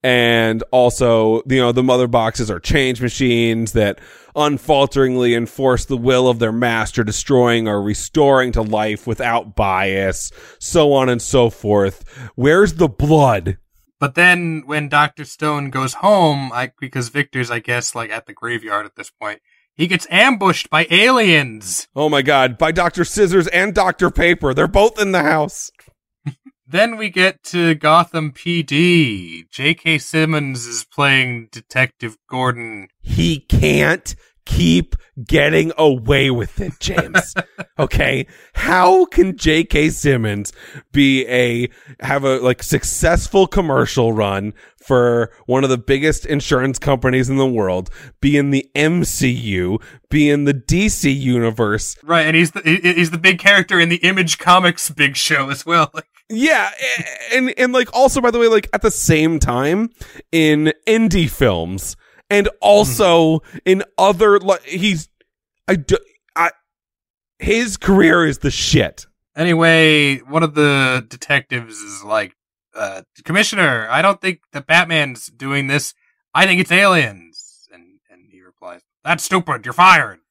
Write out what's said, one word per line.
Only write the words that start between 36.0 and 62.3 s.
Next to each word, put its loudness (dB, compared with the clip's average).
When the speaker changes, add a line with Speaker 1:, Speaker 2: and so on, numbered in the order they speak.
Speaker 1:
with -4
it, -8
James. -4
Speaker 2:
<laughs> -8
Speaker 1:
Okay? -2
How 4
can 0
J 2
K 0
Simmons -2
be 2
a, -2
have -4
a, 2
like, 0
successful 0
commercial 0
run -4
for 0
one 2
of 0
the 2
biggest -2
insurance -2
companies 0
in -2
the 2
world, -2
be 2
in 0
the -2
M 0
C -2
U, -4
be 2
in 0
the 2
D 0
C -2
universe? -2
Speaker 2:
Right, 0
and 0
he's 2
the, -10
he, 0
he's 0
the -6
big 0
character 2
in 2
the 0
Image 0
Comics 2
Big -2
Show -2
as -10
well. 2
<laughs> -10
Speaker 1:
Yeah, 0
a-, -6
and, 0
and, 0
like, 0
also, 2
by 2
the -4
way, 2
like, 2
at -4
the 0
same 0
time -2
in 2
indie 2
films -2